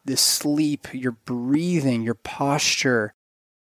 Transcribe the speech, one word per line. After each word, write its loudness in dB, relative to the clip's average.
the -2
sleep, 0
your -4
breathing, 0
your -2
posture, 0